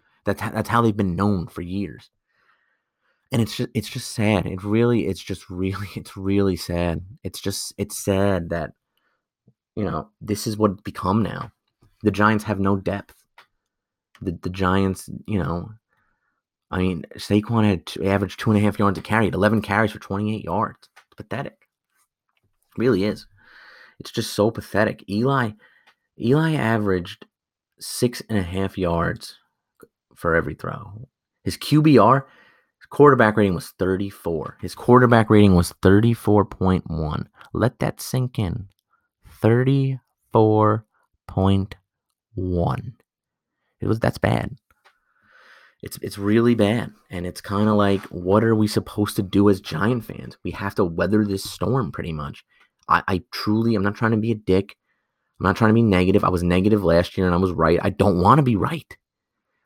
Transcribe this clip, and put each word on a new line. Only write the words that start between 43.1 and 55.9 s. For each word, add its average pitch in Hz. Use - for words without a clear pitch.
It 98
was, 110
that's -
bad. -
It's, -
it's 95
really 113
bad. 107
And 90
it's -
kinda 104
like, 98
what 92
are 113
we 107
supposed -
to 110
do 101
as 98
Giant 107
fans? -
We 87
have 98
to 101
weather 90
this 98
storm 127
pretty -
much. 73
I, -
I 92
truly, 113
I'm 95
not 101
trying 113
to 113
be 113
a 107
dick. 98
I'm -
not 98
trying 110
to 107
be 117
negative. 95